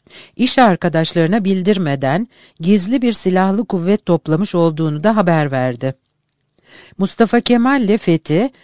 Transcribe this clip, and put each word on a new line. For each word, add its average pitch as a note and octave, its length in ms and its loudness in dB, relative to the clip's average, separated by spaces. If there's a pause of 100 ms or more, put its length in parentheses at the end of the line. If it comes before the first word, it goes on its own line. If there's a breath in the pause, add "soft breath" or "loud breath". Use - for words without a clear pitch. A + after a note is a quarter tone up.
(360 loud breath)
iş B3 220 0
arkadaşlarına F3 880 2
bildirmeden F3+ 840 -2 (320 soft breath)
gizli G3+ 420 0
bir A#3+ 100 0
silahlı F#3+ 520 0
kuvvet F#3+ 420 -2
toplamış E3+ 480 -2
olduğunu D#3+ 500 0
da G#3+ 120 2
haber D#3+ 360 0
verdi. B2+ 420 -4 (1040 loud breath)
Mustafa A3 420 0
Kemal A#3+ 420 0
ile G#3 160 0
Fethi F3 520 0 (140 soft breath)